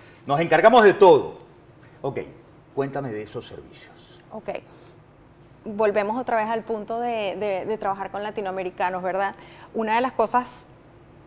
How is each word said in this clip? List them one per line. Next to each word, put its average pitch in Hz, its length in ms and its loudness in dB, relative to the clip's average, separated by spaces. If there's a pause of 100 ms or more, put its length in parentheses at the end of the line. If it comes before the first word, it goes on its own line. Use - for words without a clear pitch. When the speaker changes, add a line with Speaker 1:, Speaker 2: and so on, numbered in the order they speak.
(260)
Speaker 1:
nos 143 140 -2
encargamos 208 440 6
de 196 100 8
todo. 165 460 6 (640)
Ok, 127 180 -8 (540)
cuéntame 139 380 -6
de 107 120 -10
esos 110 220 -14
servicios. - 760 -20 (120)
Speaker 2:
Ok, 220 180 -12 (1160)
volvemos 208 540 0
otra 247 180 -2
vez 214 120 -2
al 226 140 -4
punto 226 360 -6
de, 226 380 -4
de, 190 280 -4
de 214 120 -4
trabajar 196 340 -6
con 202 120 -10
latinoamericanos, 185 800 -6
¿verdad? 196 320 -4 (380)
Una 220 220 -2
de 240 60 0
las 254 120 -4
cosas, 240 520 -2 (600)